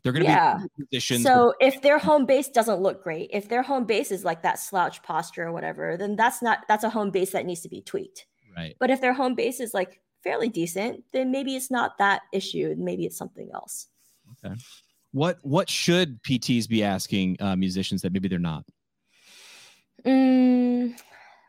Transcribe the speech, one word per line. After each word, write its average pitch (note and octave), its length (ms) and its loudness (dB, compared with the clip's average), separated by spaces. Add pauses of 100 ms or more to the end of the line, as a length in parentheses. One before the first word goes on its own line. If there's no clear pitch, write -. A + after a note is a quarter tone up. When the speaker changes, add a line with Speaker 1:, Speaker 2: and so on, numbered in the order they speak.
Speaker 1:
They're B2+ 100 0
gonna C3+ 120 0
Speaker 2:
Yeah. D3+ 320 4
Speaker 1:
be - 60 -8
in - 240 -12
positions - 360 -2
Speaker 2:
So B3 260 8
Speaker 1:
with C4+ 260 4
Speaker 2:
if - 80 -8
their C#4+ 160 6
home D4 280 4
base C4+ 220 4
doesn't A3 320 2
look F#3+ 220 0
great, E3 300 -6
if G#3 160 -4
their A#3+ 140 0
home C4 220 -2
base A3 260 0
is, F#3+ 140 -4
like, E3 180 -2
that - 160 -2
slouch - 440 -4
posture E3 460 -6
or E3+ 40 -6
whatever, D#3+ 440 -4
then G3+ 200 -4
that's A#3 260 2
not, A3+ 240 0
that's G#3+ 180 2
a G#3+ 60 0
home G#3+ 200 -2
base F#3 220 0
that F#3+ 120 -4
needs F3 160 -6
to - 80 -16
be - 140 -14
tweaked. - 440 -10 (300)
Speaker 1:
Right. E2 220 -10
Speaker 2:
But B3+ 120 0
if C4 100 0
their B3+ 120 0
home B3+ 220 -2
base A#3 260 -4
is, A#3 140 -8
like, F#3+ 260 -4 (220)
fairly - 260 -4
decent, F3+ 640 -4
then C4 180 -2
maybe C4+ 260 -4
it's B3+ 140 -10
not B3 280 -2
that G3 240 2 (100)
issue. D#3+ 460 -4
Maybe F3+ 260 -4
it's - 120 -8
something - 360 -14
else. - 360 -14 (560)
Speaker 1:
Okay. G2+ 100 -10 (580)
What, E3 300 0
what D3+ 280 0
should F3 520 2
P C3 160 0
Ts A#2 280 0
be A2 160 2
asking, F#2+ 580 0
uh, G2 160 0
musicians F#2+ 460 -2
that F2+ 100 -4
maybe F#2+ 160 -2
they're F2+ 100 -2
not? D#2+ 260 -4 (1400)
Speaker 2:
Mm, B3 920 4 (500)